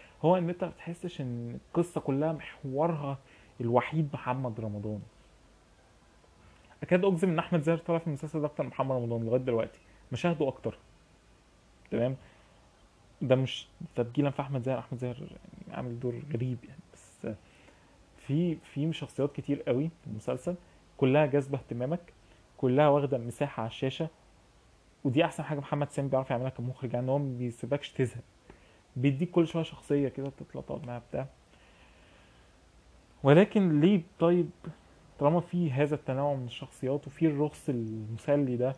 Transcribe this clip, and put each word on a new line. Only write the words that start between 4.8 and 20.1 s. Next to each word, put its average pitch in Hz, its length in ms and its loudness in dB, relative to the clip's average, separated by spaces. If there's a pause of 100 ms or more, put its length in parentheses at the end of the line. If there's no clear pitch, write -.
أكاد 180 220 2
أجزم 190 240 4
إن 165 100 2
أحمد 170 240 0
زاهر 165 160 2
طلع 165 200 -2
في 165 80 -4
المسلسل 156 340 -4
ده 147 60 -2
أكتر 147 160 -4
من 127 60 -2
محمد 131 280 -2
رمضان 117 280 -2
لغاية 120 160 2
دلوقتي، 120 400 -2 (320)
مشاهده 151 360 0
أكتر، - 300 -6 (1120)
تمام؟ 127 260 0 (1080)
ده 127 140 4
مش - 300 -2 (300)
تبجيلًا 123 340 0
في 139 120 -6
أحمد 135 200 -4
زاهر، 127 160 -2
أحمد 123 200 -10
زاهر 123 180 -6
يعني - 600 -16
عامل 120 240 -8
دور 123 220 -4 (100)
غريب 120 320 -4
يعني، - 160 -20 (140)
بس - 320 -16 (880)
في، 160 400 0
في 156 360 -4
شخصيات 139 400 -4
كتير - 300 -4
قوي 139 280 0 (100)
في - 60 -18
المسلسل، 127 480 -4 (420)